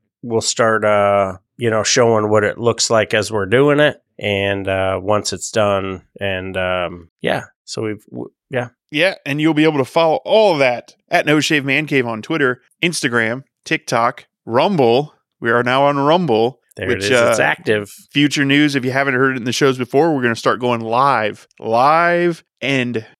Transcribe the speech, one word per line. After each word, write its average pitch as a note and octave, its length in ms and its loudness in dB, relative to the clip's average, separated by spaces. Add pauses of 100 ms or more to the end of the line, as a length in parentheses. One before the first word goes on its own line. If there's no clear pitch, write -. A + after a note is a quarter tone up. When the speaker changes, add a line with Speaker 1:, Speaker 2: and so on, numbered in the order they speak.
(220)
Speaker 1:
we'll A2+ 200 -2
start, A2 420 0
uh, G2+ 540 2 (200)
you A#2+ 120 -2
know, A2 140 0
showing A2+ 460 2
what G#2+ 140 2
it G#2 140 -2
looks A2+ 320 -2
like A2 240 0
as G#2+ 180 -2
we're G#2 140 -4
doing C#3 340 2
it. D3 220 0 (180)
And, G2 480 -2
uh, F#2+ 340 -2
once G2+ 300 -2
it's - 200 -10
done, G2 500 -2 (180)
and, F#2+ 380 -6
um, F2+ 520 -6 (120)
yeah, - 220 -4 (200)
so - 200 -10
we've, G#2+ 240 -8
w-, A#2+ 240 -14 (180)
yeah. B2 200 -6 (220)
Speaker 2:
Yeah, E3 240 -2 (100)
and C#3+ 160 -4
you'll D#3 140 2
be D3+ 100 2
able D3+ 140 2
to C3 60 0
follow E3 380 0
all G#3 300 4
of D3 60 0
that B2 360 -2 (140)
at F3 160 0
No D3+ 160 2
Shave C#3+ 240 0
Man C#3 200 0
Cave C#3 220 0
on A2+ 140 -6
Twitter, C3+ 400 -2 (200)
Instagram, B2 600 -2 (220)
TikTok, A#2+ 600 -2 (180)
Rumble. C#3 680 2 (280)
We A#2 100 0
are A#2+ 120 2
now C3 220 2
on C#3+ 120 2
Rumble. C#3 640 2 (140)
Speaker 1:
There F#2+ 120 -8
Speaker 2:
which, F#2+ 100 -2
Speaker 1:
it F#2+ 60 -6
is. G2+ 80 -2
It's A#2+ 280 2
Speaker 2:
uh, C#3+ 40 2
Speaker 1:
active. A2 460 -2 (220)
Speaker 2:
future C#3+ 340 0
news, C#3+ 300 2
if B2 80 -2
you B2+ 80 -4
haven't C#3 220 0
heard C3 220 0
it - 20 -6
in A2 80 -8
the B2 80 -4
shows C3+ 240 2
before, C#3+ 360 0
we're C3 80 -2
gonna A#2 140 0
start A2 240 -2
going A#2+ 220 -2
live. A2+ 680 0 (120)
Live E3 840 0 (180)
and B2 440 -4 (140)